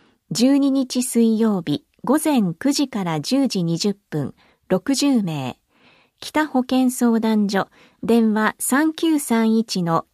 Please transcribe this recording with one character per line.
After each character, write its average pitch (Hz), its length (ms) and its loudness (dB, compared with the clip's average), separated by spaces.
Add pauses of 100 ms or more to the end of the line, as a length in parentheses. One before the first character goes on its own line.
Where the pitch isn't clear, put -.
(300)
十 254 260 2
二 277 140 2
日 262 320 -2
水 226 340 2
曜 208 260 0
日、 147 220 -4 (200)
午 262 180 2
前 226 320 0
九 - 160 -2
時 285 180 -2
か 202 140 -6
ら 165 180 -4
十 254 280 0
時 180 160 -2
二 165 120 0
十 202 200 -2 (140)
分、 147 240 -6 (340)
六 190 260 0
十 262 280 2
名。 147 360 -6 (640)
北 302 260 -2
保 262 160 0
健 254 300 0
相 233 260 0
談 220 300 0
所、 190 200 -2 (360)
電 226 300 4
話 214 260 0
三 311 340 0
九 320 240 0
三 226 380 0
一 220 260 -2
の 165 320 -2